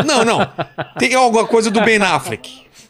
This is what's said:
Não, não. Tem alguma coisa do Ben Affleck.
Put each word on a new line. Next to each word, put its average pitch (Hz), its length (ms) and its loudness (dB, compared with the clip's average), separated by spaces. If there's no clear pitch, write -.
Não, 277 200 2
não. 214 140 0
Tem 254 160 0
alguma 233 320 2
coisa 226 240 0
do 220 100 2
Ben 214 200 4
Affleck. 170 640 -4